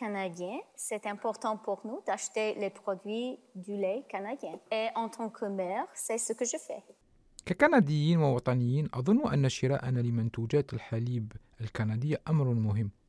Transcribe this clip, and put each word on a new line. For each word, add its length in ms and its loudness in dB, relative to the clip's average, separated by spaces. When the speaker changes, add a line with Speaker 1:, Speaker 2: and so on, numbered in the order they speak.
Speaker 1:
canadien, 540 -6
c'est 300 -6
important 480 -4
pour 120 -2
nous 200 -8
d'acheter 380 -2
les 80 -2
produits 560 -6
du 60 -8
lait 200 0
canadien. 400 -8
Et 140 0
en 140 -4
tant 220 -6
que 80 -4
mère, 400 -4
c'est 120 -2
ce 140 -2
que 120 -4
je 140 -2
fais. 140 -10
Speaker 2:
ككنديين 720 6
ووطنيين، 760 4
أظن 380 4
أن 160 6
شراءنا 520 0
لمنتوجات 760 0
الحليب 580 -2
الكندية 680 -2
أمر 160 4
مهم، 460 2